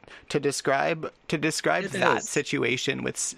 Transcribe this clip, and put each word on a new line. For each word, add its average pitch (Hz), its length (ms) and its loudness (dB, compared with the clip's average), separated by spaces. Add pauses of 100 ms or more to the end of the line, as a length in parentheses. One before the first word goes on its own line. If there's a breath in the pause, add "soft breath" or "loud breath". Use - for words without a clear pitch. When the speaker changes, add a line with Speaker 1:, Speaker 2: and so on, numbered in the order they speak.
(280 loud breath)
Speaker 1:
To 156 120 0
describe, 143 720 0 (180)
to 160 100 0
describe 156 460 0
Speaker 2:
It 196 80 -8
Speaker 1:
that 131 260 4
Speaker 2:
is. - 100 -6
Speaker 1:
situation 131 720 0
with 123 120 -2
s-, - 240 -4